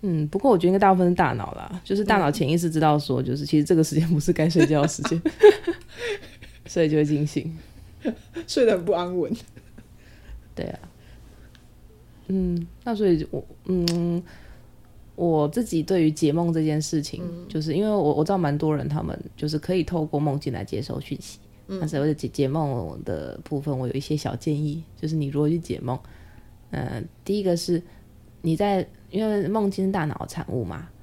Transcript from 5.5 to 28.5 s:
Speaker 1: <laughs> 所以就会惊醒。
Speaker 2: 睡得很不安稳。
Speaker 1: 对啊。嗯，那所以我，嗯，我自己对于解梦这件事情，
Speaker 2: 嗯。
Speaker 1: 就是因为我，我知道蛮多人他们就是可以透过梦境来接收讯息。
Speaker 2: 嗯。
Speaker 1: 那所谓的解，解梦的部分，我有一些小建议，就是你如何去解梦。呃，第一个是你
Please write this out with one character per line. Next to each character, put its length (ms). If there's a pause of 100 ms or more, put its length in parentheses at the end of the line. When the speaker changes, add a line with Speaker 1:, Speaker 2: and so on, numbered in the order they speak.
Speaker 1:
<laughs> 800
所 160
以 80
就 80
会 80
惊 220
醒。 280 (920)
Speaker 2:
睡 180
得 60
很 120
不 100
安 220
稳。 160 (1200)
Speaker 1:
对 100
啊。 140 (1500)
嗯， 380 (180)
那 120
所 120
以 220
我， 160 (200)
嗯， 580 (920)
我 320
自 160
己 200
对 200
于 80
解 220
梦 180
这 120
件 180
事 200
情， 220
Speaker 2:
嗯。 240
Speaker 1:
就 140
是 120
因 100
为 60
我， 260
我 100
知 40
道 80
蛮 200
多 180
人 140
他 120
们 160 (200)
就 100
是 100
可 160
以 120
透 200
过 140
梦 180
境 140
来 140
接 160
收 180
讯 220
息。 180 (280)
Speaker 2:
嗯。 120
Speaker 1:
那 80
所 140
谓 60
的 60
解， 140
解 180
梦 600
的 360
部 200
分， 180
我 80
有 60
一 80
些 160
小 180
建 180
议， 300 (160)
就 80
是 80
你 120
如 120
何 80
去 100
解 220
梦。 180 (720)
呃， 300 (220)
第 160
一 40
个 120
是 260 (600)
你 160